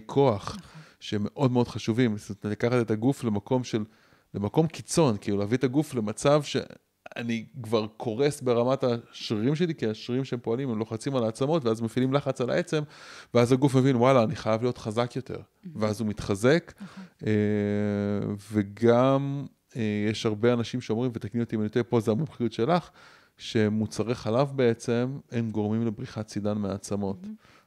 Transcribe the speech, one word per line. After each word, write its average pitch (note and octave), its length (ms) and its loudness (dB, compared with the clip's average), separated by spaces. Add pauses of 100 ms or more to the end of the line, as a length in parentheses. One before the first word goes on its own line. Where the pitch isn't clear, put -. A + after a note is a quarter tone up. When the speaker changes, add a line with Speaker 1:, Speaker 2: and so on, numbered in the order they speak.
Speaker 1:
כוח, C3 540 2
Speaker 2:
נכון. - 220 -20 (180)
Speaker 1:
שהם - 240 -6
מאוד C3 280 0
מאוד B2 160 4
חשובים, A2 500 0
זאת - 120 -14
אומרת, G2+ 160 -10
לקחת A#2+ 360 0
את A2+ 100 -2
הגוף A2+ 320 0
למקום A#2+ 400 0
של... A2 200 -2 (500)
למקום G#2 340 0
קיצון, B2+ 540 0
כאילו G2+ 160 0
להביא G#2 200 0
את - 60 -2
הגוף C#3 300 0
למצב B2+ 500 2
שאני - 1000 -6 (180)
כבר G#2+ 240 0
קורס B2+ 540 -2
ברמת B2 420 2
השרירים A#2+ 720 0
שלי, D#3+ 200 0
כי A#2+ 120 -2
השרירים B2 380 -2
שהם B2 140 -6
פועלים, B2+ 300 -2
הם A2 100 -2
לוחצים A#2 360 -4
על A#2+ 80 2
העצמות, C3+ 420 0
ואז A2+ 160 0
מפעילים B2+ 320 0
לחץ C#3 280 -2
על B2 80 -2
העצם, D3+ 340 -2 (500)
ואז A#2+ 180 6
הגוף C3 240 4
מבין, C3 200 6
"וואלה, A#2+ 280 6
אני A2 120 0
חייב A2 260 0
להיות B2 160 -2
חזק A#2+ 380 -4
יותר." F#2 240 -8
Speaker 2:
Mhm. - 360 -20
Speaker 1:
ואז G#2+ 260 -2
הוא A2 60 -2
מתחזק. G#2+ 760 0
Speaker 2:
נכון. G3 220 -14 (240)
Speaker 1:
אה, G#2+ 40 2 (1200)
וגם, B2 920 2 (300)
אה, C3 60 -6 (280)
יש A2 160 -4
הרבה A2 280 2
אנשים A#2+ 280 -2
שאומרים, A#2 320 -2
ותקני A#2 280 -6
אותי A#2 140 -4
אם A2 60 0
אני G#2+ 80 -2
טועה, A#2+ 140 2
פה A#2+ 160 2
זה A2 120 2
המומחיות A#2+ 420 -2
שלך, D#3+ 360 0 (480)
שמוצרי G#2+ 800 0
חלב B2+ 400 0
בעצם, B2 600 0 (140)
הם A#2 200 -2
גורמים G#2+ 360 0
לבריחת A2 420 -8
סידן G#2 280 -4
מהעצמות. G2 640 -4
Speaker 2:
Mhm. G3+ 40 -12 (400)